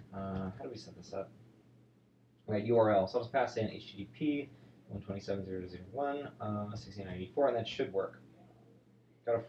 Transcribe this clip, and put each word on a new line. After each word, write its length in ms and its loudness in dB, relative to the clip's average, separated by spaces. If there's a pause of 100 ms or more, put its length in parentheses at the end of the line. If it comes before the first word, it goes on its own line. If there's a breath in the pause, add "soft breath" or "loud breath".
(140)
uh, 420 -4
how 80 -12
do 60 -6
we 80 -10
set 180 -14
this 180 -16
up? 180 -6 (1160)
Right, 200 0
U 120 6
R 140 10
L. 160 6
So 100 0
I'll 60 0
just 100 -10
pass 240 2
in 120 2
H 220 -12
T 60 -16
T 200 -8
P 320 0 (380 loud breath)
one 140 -8
twenty-seven 400 -4
dot 80 -6
zero 120 -4
dot 100 -8
zero 200 -10
one, 380 -2 (100)
uh, 360 -4
sixty-nine 400 -8
eighty-four, 320 2
and 100 4
that 100 -2
should 240 -2
work. 300 -2 (1040)
Got 100 4
a 140 2